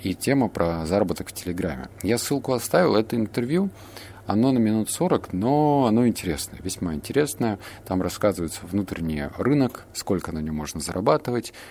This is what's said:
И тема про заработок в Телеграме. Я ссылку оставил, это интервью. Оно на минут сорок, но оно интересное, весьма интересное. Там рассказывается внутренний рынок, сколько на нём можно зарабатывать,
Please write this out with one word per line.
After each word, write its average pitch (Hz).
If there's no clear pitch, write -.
И 92
тема 127
про 82
заработок 87
в -
Телеграме. 85
Я 110
ссылку 139
оставил, 131
это 110
интервью. 131
Оно 113
на 127
минут 107
сорок, 160
но 139
оно 117
интересное, -
весьма 90
интересное. 117
Там 92
рассказывается 87
внутренний 82
рынок, 127
сколько 90
на 78
нём 78
можно 76
зарабатывать, 123